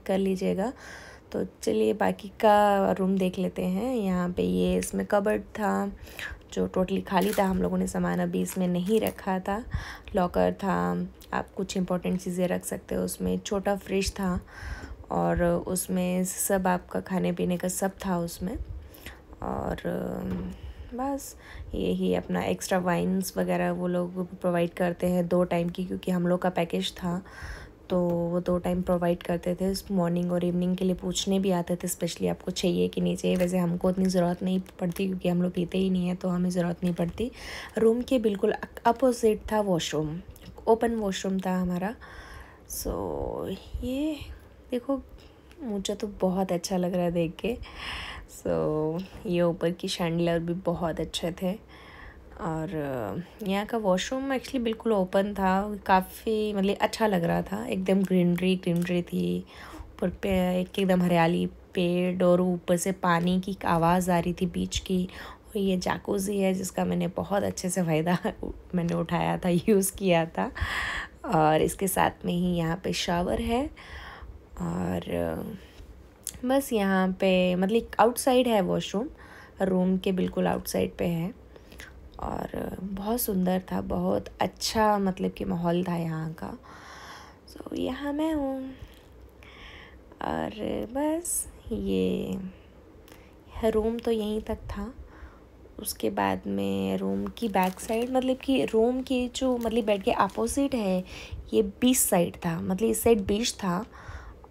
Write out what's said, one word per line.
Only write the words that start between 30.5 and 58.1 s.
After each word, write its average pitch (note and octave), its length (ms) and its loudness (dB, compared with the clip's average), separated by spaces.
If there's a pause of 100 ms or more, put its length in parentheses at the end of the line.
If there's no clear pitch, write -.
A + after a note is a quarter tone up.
के F#3+ 80 -2
लिए F#3 100 2
पूछने F#3 440 0
भी G3 120 2
आते F3 260 2
थे F3+ 120 -6
specially F3 420 -2
आपको F3 200 -4
चाहिए F3+ 380 2
कि F3+ 120 -4
नहीं F3+ 160 0
चाहिए। F3+ 200 2
वैसे F3+ 220 2
हमको F3 300 2
उतनी F#3+ 160 2
ज़रूरत F3 380 2
नहीं F#3 180 0 (200)
पड़ती F#3 260 -2
क्योंकि F#3 220 -2
हम F3 140 2
लोग F3+ 100 0
पीते F3+ 260 -2
ही F#3+ 120 2
नहीं F3+ 180 2
है, F3+ 60 0
तो F#3 140 -4
हमें F3+ 220 2
ज़रूरत F3 340 0
नहीं F3 100 2
पड़ती। F#3+ 360 -2 (480)
room A3+ 240 6
के B3+ 160 2
बिल्कुल G#3+ 360 2 (320)
opposite A#3 640 2
था G#3+ 80 4
washroom, D#3+ 600 0 (460)
ओपन A3+ 280 4
वॉशरूम F#3+ 460 -2
था F#3 180 0
हमारा। F3+ 360 -2 (760)
So, - 260 -6 (880)
ये C#4+ 320 -2 (540)
देखो, B3+ 320 -2 (600)
मुझे G#3 320 -4
तो G#3 120 -4
बहुत F#3+ 460 2
अच्छा F3+ 240 -2
लग F3+ 180 0
रहा F3+ 100 2
है E3+ 80 0
देख E3+ 240 0
के। A#3+ 220 -4 (840)
So, D#3+ 600 0 (240)
ये F3 160 2
ऊपर E3+ 280 2
की F3 180 -6
शैंडलियर E3+ 500 2
भी E3+ 160 -2
बहुत E3+ 460 -2
अच्छे E3 420 -4
थे। F#3 320 -4 (640)
और D#3+ 280 -4 (760)
यहाँ G3+ 240 0
का A#3 120 -2
washroom A#3+ 560 0
actually B3+ 260 -2
बिल्कुल A3+ 320 0
open G3 420 2
था, G3 420 2 (100)
काफ़ी G#3 640 2
मतलब G3 240 2
अच्छा G#3+ 300 2
लग F#3 180 4
रहा E3+ 180 2
था। G#3 240 -6
एकदम G3 360 2
greenery, F3+ 540 4